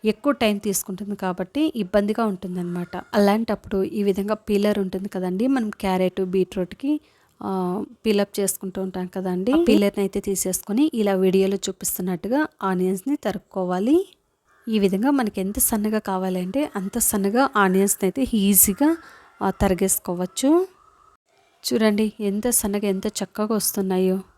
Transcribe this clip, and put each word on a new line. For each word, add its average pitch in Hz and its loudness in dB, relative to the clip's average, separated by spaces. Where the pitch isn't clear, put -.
ఎక్కువ 285 -2
టైమ్ 208 0
తీసుకుంటుంది 196 -6
కాబట్టి 185 -4
ఇబ్బందిగా 208 0
ఉంటుందన్నమాట. 175 -6
అలాంటప్పుడు 202 0
ఈ 202 0
విధంగా 202 0
పీలర్ 208 2
ఉంటుంది 190 -6
కదండి, 185 -2
మనం 214 -2
క్యారెట్, 185 0
బీట్రూట్‌కి, 185 -2
ఆ, - -4
పీల్ 202 2
అప్ 202 -6
చేసుకుంటూ 190 -4
ఉంటాం 185 -6
కదండి. 185 -2
ఆ - 4
పీలర్‌ని 202 4
అయితే 190 -4
తీసేసుకొని 202 -2
ఇలా 202 2
వీడియోలో 190 4
చూపిస్తున్నట్టుగా 190 -4
ఆనియన్స్‌ని 185 0
తరుక్కోవాలి. 190 0
ఈ 214 4
విధంగా 196 2
మనకి 208 -2
ఎంత 196 -4
సన్నగా 214 0
కావాలంటే 185 -2
అంత 196 -6
సన్నగా 214 2
ఆనియన్స్‌ని 196 2
అయితే 262 -2
ఈజీగా, 202 4
ఆ, - 2
తరిగేసుకోవచ్చు. 185 0
చూడండి 214 2
ఎంత 208 -4
సన్నగా, 202 -2
ఎంత 196 -4
చక్కగా 214 -4
వస్తున్నాయో. 190 0